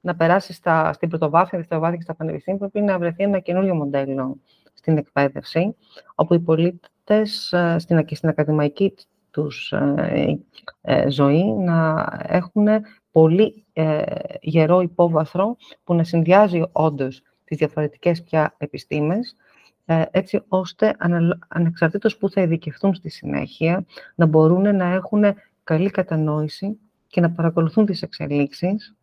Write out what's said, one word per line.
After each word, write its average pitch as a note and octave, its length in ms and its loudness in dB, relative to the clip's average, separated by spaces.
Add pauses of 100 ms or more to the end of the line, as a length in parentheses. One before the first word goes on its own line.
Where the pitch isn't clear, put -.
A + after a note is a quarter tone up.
να F3 160 -6
περάσει F3 360 2
στα, D#3+ 400 0
στην E3+ 160 -4
πρωτοβάθμια, E3+ 520 0
δευτεροβάθμια E3 380 -4
και E3+ 60 -12
στα E3 100 -10
πανεπιστήμια, D#3+ 440 -6
πρέπει G3+ 220 -6
να G3 180 0
βρεθεί E3+ 240 -4
ένα G3+ 160 0
καινούριο F#3 360 -2
μοντέλο C#3 600 -4 (360)
στην - 240 -2
εκπαίδευση, C#3+ 800 -2 (380)
όπου E3 200 2
οι E3+ 60 4
πολίτες, F3 1120 -2
ε, E3+ 260 2
στην, E3 260 2
και - 100 -10
στην D#3+ 140 -2
ακαδημαϊκή D3+ 680 0 (360)
τους, - 420 -8
ε, - 680 -2 (420)
ε, - 300 0
ζωή C#3+ 340 2
να E3+ 640 0 (200)
έχουν F3+ 400 0 (440)
πολύ, E3 600 4
ε, D#3 300 -2 (380)
γερό D#3+ 400 2
υπόβαθρο F3 760 0 (280)
που F3 100 -2
να E3 100 4
συνδυάζει E3+ 580 4 (100)
όντως C#3+ 500 -2 (220)
τις - 120 -8
διαφορετικές D#3 680 -2
πια D#3 360 -2
επιστήμες, D3+ 800 -6 (480)
ε, E3 260 0
έτσι G3 380 -2
ώστε F#3+ 500 -2
αναλο-, E3+ 400 0 (100)
ανεξαρτήτως E3+ 680 -2
που G3 140 -2
θα G3 100 -2
ειδικευτούν E3+ 540 -2
στη E3+ 140 -12
συνέχεια, D#3+ 760 -4 (300)
να E3+ 120 4
μπορούν E3+ 500 4
να F#3 80 0
έχουν F#3 380 0 (420)
καλή E3+ 260 0
κατανόηση D#3 880 -4 (280)
και - 140 -2
να E3+ 100 4
παρακολουθούν E3+ 560 0
τις G3 160 -4
εξελίξεις D3 1000 -4